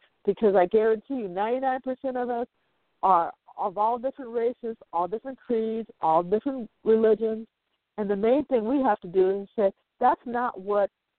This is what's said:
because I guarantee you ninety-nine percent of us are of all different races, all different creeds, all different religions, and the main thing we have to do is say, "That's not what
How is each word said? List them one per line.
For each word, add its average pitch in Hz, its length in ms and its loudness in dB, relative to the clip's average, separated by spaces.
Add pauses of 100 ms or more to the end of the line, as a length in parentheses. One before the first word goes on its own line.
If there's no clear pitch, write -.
(260)
because 202 280 2
I 185 120 4
guarantee 220 500 0
you 226 140 -6
ninety-nine 254 500 -2
percent 262 380 -6
of 247 120 -4
us 240 180 -6 (540)
are 170 300 4 (260)
of 190 180 -4
all 220 220 0
different 254 320 -8
races, 233 480 -4 (160)
all 175 140 0
different 240 320 -10
creeds, 220 500 -4 (100)
all 160 220 2
different 214 480 -2 (140)
religions, 220 640 2 (500)
and 208 100 -2
the 202 80 0
main 240 300 2
thing 233 200 0
we 262 180 0
have 214 160 2
to - 80 -14
do 185 340 2
is 202 140 -12
say, 196 160 2 (280)
"That's 262 260 2
not 240 360 -6
what 202 300 0 (280)